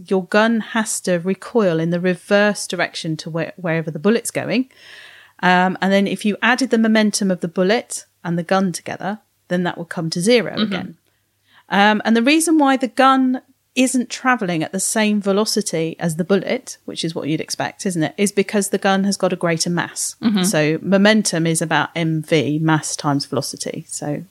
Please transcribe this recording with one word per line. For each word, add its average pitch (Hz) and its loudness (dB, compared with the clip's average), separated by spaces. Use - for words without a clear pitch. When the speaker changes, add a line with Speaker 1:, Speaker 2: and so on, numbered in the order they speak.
Speaker 1:
your 190 0
gun 226 2
has - -4
to 180 0
recoil 185 0
in 165 0
the 175 0
reverse 202 0
direction 170 -4
to - -12
where, 165 -4
wherever 165 -4
the 156 -8
bullet's 208 0
going. 196 -2
Um, 180 2
and 190 2
then 196 4
if - -6
you 208 0
added 247 2
the 233 2
momentum 220 2
of 180 -4
the 180 -4
bullet 190 -2
and 170 -2
the 175 -2
gun 190 0
together, - -8
then 180 -2
that 175 -4
would 170 -10
come 165 -4
to 175 -4
zero 220 4
Speaker 2:
Mm-hmm. - -2
Speaker 1:
again. 180 -8
Um, 208 4
and 220 4
the 233 4
reason 320 4
why 269 4
the 254 -2
gun 262 2
isn't 254 0
travelling 196 -2
at - -8
the 190 -4
same 208 0
velocity 196 0
as 165 -2
the 175 -2
bullet, 202 -2
which - -10
is 165 -4
what - -6
you'd 151 -2
expect, - -8
isn't 170 -2
it, 151 -2
is 202 2
because 202 -2
the 202 -2
gun 190 0
has 196 -2
got 185 0
a - -4
greater 170 -2
mass. - -4
Speaker 2:
Mm-hmm. 202 2
Speaker 1:
So 160 2
momentum 196 2
is 165 0
about 156 0
M 160 0
V, 151 0
mass 160 0
times 143 -2
velocity. - -6
So 151 -8